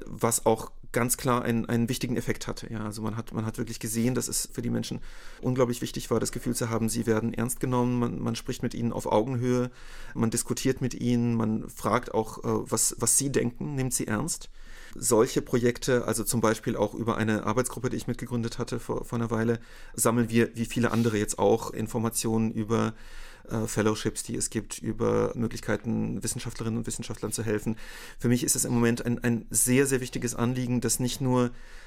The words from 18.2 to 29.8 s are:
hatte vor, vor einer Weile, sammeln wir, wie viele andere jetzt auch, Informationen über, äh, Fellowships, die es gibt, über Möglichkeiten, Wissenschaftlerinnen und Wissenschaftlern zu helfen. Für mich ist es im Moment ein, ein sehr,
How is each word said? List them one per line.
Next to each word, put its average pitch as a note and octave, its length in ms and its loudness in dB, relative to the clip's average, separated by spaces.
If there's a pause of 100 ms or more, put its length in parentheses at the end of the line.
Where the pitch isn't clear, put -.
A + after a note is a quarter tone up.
hatte A#2+ 220 -4
vor, - 240 -4
vor A#2+ 140 -4
einer A#2 120 -2
Weile, A#2 300 2 (340)
sammeln A#2 360 4
wir, A#2 260 4
wie A2+ 80 -2
viele A#2 260 2
andere A2+ 280 4
jetzt G#2 200 0
auch, A2 320 4
Informationen A2+ 800 0
über, A2 440 0 (560)
äh, A2+ 160 -2
Fellowships, G#2+ 560 0
die A#2 140 -6
es A#2+ 140 -2
gibt, - 280 -6
über A2 560 0
Möglichkeiten, A2 880 -2
Wissenschaftlerinnen A2+ 560 -4
und A#2 80 -6
Wissenschaftlern A2+ 460 -6
zu A#2 100 -4
helfen. A2 340 0 (420)
Für A#2+ 100 0
mich B2 160 4
ist - 120 2
es - 80 0
im - 80 -2
Moment A#2 340 4
ein, A#2+ 160 0
ein A#2 280 0
sehr, B2+ 360 4